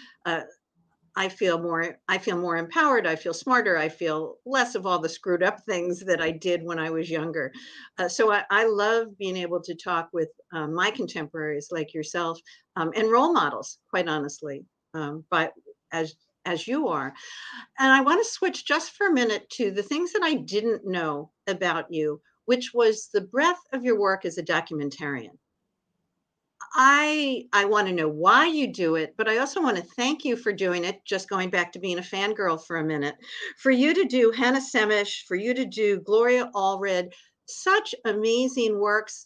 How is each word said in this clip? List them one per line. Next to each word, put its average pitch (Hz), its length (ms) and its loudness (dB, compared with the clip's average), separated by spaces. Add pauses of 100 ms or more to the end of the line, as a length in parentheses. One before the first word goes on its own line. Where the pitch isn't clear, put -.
(260)
uh, 165 160 -2 (720)
I 190 140 -2
feel 180 320 0
more, 170 360 -4 (120)
I 185 80 2
feel 185 200 -4
more 175 200 -2
empowered. 220 500 2
I 160 80 0
feel 165 180 -6
smarter. 226 440 2
I 156 100 0
feel 156 580 -4
less 247 300 2
of 190 100 -4
all 180 140 2
the 165 80 -2
screwed 175 360 -2
up 190 180 0
things 175 400 -4
that 185 180 0
I 165 120 -2
did 170 300 -2
when 170 160 -6
I 160 120 -2
was 160 200 -4
younger. 156 440 -4 (440)
Uh, 175 120 -2
so 214 240 2
I, 202 180 2
I 214 140 4
love 220 520 0
being 185 200 -4
able 175 240 -4
to 170 140 -10
talk 165 360 -4
with, 160 160 -2 (240)
uh, 156 160 -4
my 180 240 0
contemporaries 151 800 -6
like 160 220 -6
yourself, 165 440 -4 (380)
um, 165 220 -2
and 220 120 2
role 262 220 4
models, 147 480 0 (100)
quite 180 200 0
honestly, 147 560 -6 (280)
um, 156 360 -8
but 160 240 0 (400)
as, 160 220 -4 (280)
as 175 240 -6
you 269 220 -2
are. 135 240 -4 (640)
And 269 120 6
I 269 100 8
want 320 200 4
to 453 80 -2
switch - 360 -4
just 311 260 0
for - 160 0
a 359 60 4
minute 226 380 0
to 208 200 -2
the 196 120 -2
things 330 280 -4
that 427 120 -2
I 311 100 2
didn't 208 520 -2
know 160 460 -4 (160)
about 175 440 -2
you, 151 300 -2 (220)
which 247 300 0
was 220 340 4
the 202 140 -2
breadth 294 400 0 (100)
of 254 140 -4
your 226 140 4
work 190 260 0
as 170 120 -8
a 175 60 -6
documentarian. 147 920 -4 (1400)
I, 277 760 4
I 202 120 4
want 208 220 4
to 185 60 -2
know 160 160 2
why 190 380 6
you 294 200 0
do 165 280 0
it, 156 220 -2
but 220 120 0
I 220 80 2
also 285 240 -2
want 240 160 2
to 175 60 -6 (120)
thank 277 300 -2
you 254 100 0
for 220 160 -2
doing 180 320 0
it, 190 220 -6
just 190 240 -4
going 185 200 -2
back 180 220 -2
to - 80 -16
being 180 200 -4
a - 20 -6
fangirl 196 640 -2
for 170 140 -6
a 160 60 -2
minute, 147 320 -2 (420)
for 269 140 4
you 269 220 4
to 359 120 2
do 247 260 4
Hannah 262 300 2
Semish, 214 640 0
for 185 80 -2
you 214 180 -2
to 262 120 -2
do 208 360 0
Gloria 240 520 4
Allred, 190 600 0 (320)
such 415 500 0 (100)
amazing 226 720 2
works. 208 460 0